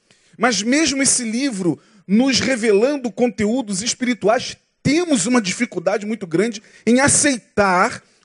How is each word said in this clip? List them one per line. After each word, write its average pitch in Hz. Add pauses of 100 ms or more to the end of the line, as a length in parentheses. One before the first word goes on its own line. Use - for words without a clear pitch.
(380)
Mas 202
mesmo 269
esse 254
livro 214 (260)
nos 233
revelando 240
conteúdos 220
espirituais, 240 (280)
temos 285
uma 247
dificuldade 190
muito 214
grande 190 (240)
em 240
aceitar 226 (220)